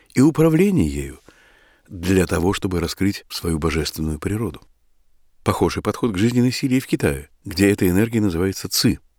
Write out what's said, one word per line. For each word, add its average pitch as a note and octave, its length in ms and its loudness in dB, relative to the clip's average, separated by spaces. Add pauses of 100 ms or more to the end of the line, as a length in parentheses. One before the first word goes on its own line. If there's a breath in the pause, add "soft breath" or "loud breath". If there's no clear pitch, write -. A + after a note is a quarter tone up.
(140 soft breath)
и A#2+ 60 2
управления D#3+ 680 4
ею C#2 340 -6 (680 soft breath)
для F#2 380 0
того, F2 260 0
чтобы F2+ 280 -2
раскрыть F#2+ 480 -4
свою E2 300 -4
божественную D#2 600 -4
природу. G2+ 440 -6 (800)
Похожий F#2 400 0
подход G#2+ 300 -2
к F2+ 60 -4
жизненной A#2+ 340 2
силе C3 260 0
и - 20 2
в - 60 -12
Китае, D2 420 -2 (160)
где G2 260 2
эта G2+ 180 2
энергия A2 320 2
называется F#2+ 480 -2
ци, - 320 0 (180)